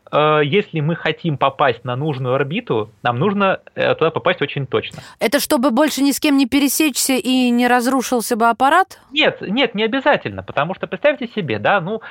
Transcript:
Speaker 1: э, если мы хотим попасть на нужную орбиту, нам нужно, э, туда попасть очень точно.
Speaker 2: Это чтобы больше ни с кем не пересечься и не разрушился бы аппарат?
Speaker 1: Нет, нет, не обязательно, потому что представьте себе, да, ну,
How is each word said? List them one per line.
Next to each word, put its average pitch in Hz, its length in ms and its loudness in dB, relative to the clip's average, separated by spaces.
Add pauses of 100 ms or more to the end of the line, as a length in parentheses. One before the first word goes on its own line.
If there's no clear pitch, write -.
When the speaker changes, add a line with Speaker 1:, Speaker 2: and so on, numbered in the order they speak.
(120)
Speaker 1:
э, 151 340 2
если 165 340 -2
мы 156 160 -2
хотим 156 420 -4
попасть 135 480 0
на 123 100 -6
нужную 131 400 -4
орбиту, 139 540 -4 (140)
нам 120 160 0
нужно, 190 400 0 (160)
э, 127 200 0
туда 160 140 0
попасть 175 320 -2
очень 143 240 -4
точно. - 340 -4 (200)
Speaker 2:
Это 233 200 0
чтобы 285 320 0
больше 262 300 0
ни 277 100 4
с - 80 -4
кем 285 180 2
не 269 100 4
пересечься 285 640 0
и 254 380 2
не 240 160 4
разрушился 247 680 0
бы 226 140 2
аппарат? 285 500 2 (120)
Speaker 1:
Нет, 277 300 0
нет, 240 340 0
не 208 80 -2
обязательно, 220 600 0
потому 165 320 -4
что - 120 -8
представьте 262 400 -2
себе, 127 320 -4
да, 165 220 2
ну, 214 300 -6